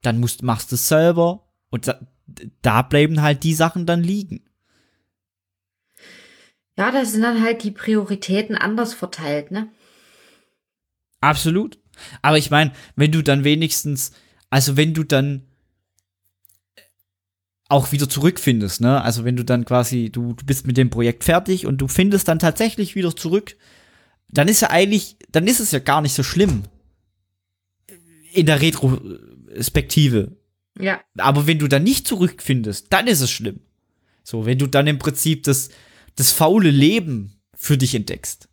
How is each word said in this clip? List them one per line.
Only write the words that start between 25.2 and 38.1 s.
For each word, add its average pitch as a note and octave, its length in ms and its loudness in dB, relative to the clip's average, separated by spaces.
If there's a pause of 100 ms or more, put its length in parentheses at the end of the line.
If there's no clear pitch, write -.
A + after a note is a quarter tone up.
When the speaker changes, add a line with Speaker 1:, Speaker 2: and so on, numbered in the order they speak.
Speaker 1:
dann E3 140 2
ist B3 140 2
es G#3+ 120 -4
ja C#3+ 60 0
gar C#3+ 240 0
nicht C#3+ 120 -2
so C#3 80 -2
schlimm. D3 420 0 (1700)
In F3 140 2
der D3+ 140 2
Retrospektive. C3 1800 -2 (420)
Speaker 2:
Ja. F#3+ 220 -6 (160)
Speaker 1:
Aber C#3+ 300 2
wenn D#3+ 120 2
du D3 100 -2
dann C#3 160 2
nicht C4 220 0
zurückfindest, C3 840 -2
dann F#3+ 140 2
ist F3 160 2
es A#2+ 80 -2
schlimm. G2+ 300 -10 (600)
So, A2+ 220 -8
wenn B2+ 140 0
du C#3 80 0
dann C#3 200 2
im D3 120 0
Prinzip D3+ 460 -2
das, C#3 260 -2 (460)
das - 160 0
faule E3+ 380 4
Leben C#3+ 680 2 (140)
für - 240 0
dich C3 160 0
entdeckst. - 580 -8